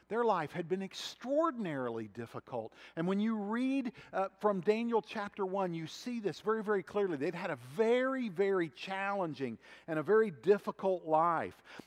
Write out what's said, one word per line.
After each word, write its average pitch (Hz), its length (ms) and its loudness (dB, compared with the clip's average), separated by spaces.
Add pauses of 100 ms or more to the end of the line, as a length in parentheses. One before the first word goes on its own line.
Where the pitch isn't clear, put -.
Their 233 160 0
life 175 280 2
had 170 140 -6
been 190 140 -2
extraordinarily 185 1300 -2
difficult. 113 640 -8 (220)
And 165 120 -2
when 196 120 0
you 220 160 0
read, 240 560 -2 (200)
uh, 190 180 -2 (100)
from 202 220 2
Daniel 220 420 2
chapter 202 420 -6
one, 185 300 0
you 160 100 -6
see 240 340 -8
this 190 200 -4
very, 220 240 0
very 202 180 2
clearly. 196 340 0
They'd 156 200 -2
had 175 160 -4
a 131 80 -4 (160)
very, 247 520 2
very 185 420 2
challenging 185 880 -4 (280)
and 156 120 -2
a 151 40 0
very 214 280 6
difficult 185 760 2
life. 156 560 2 (260)